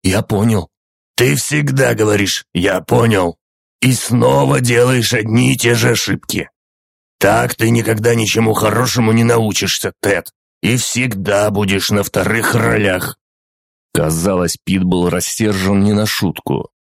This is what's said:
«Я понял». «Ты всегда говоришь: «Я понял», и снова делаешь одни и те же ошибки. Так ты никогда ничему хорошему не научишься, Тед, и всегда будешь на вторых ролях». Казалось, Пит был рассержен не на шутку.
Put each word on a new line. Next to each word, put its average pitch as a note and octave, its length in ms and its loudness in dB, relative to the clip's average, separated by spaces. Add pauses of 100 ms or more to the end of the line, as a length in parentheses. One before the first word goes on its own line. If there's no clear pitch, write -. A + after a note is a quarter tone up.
«Я F#2+ 200 -2
понял». G#2 460 -2 (480)
«Ты C3 180 2
всегда C3+ 600 0
говоришь: G#2 580 0
«Я F#2+ 280 0
понял», G#2+ 580 0 (420)
и C3 120 2
снова C3+ 680 2
делаешь A#2+ 540 2
одни A#2 380 2
и C3 40 0
те A#2+ 180 0
же A#2 160 2
ошибки. - 600 -4 (680)
Так A2+ 360 0
ты A2+ 160 0
никогда A2+ 440 2
ничему A2 380 0
хорошему A2 600 0
не A#2 120 4
научишься, G#2+ 760 0
Тед, G2 320 -2 (300)
и A2+ 140 2
всегда G#2 760 -2
будешь G2 400 -2
на G#2 120 0
вторых G#2+ 520 -2
ролях». A2 640 0 (760)
Казалось, E2+ 680 0
Пит F#2 220 0
был F2+ 240 0
рассержен G2 720 -2
не G#2 100 2
на G#2 140 0
шутку. - 640 -4 (140)